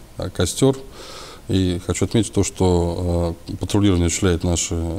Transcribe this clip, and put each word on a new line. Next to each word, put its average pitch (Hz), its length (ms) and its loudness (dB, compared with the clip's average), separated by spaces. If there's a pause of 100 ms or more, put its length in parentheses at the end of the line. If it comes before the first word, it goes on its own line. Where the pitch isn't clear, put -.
(180)
а, 87 140 -8
костер. 131 440 2 (720)
И 92 380 0
хочу 92 200 -2
отметить 110 280 0
то, 101 100 2
что, 87 920 0 (120)
э, - 100 -6
патрулирование 90 500 4
осуществляет 85 360 0
наше 87 320 0 (240)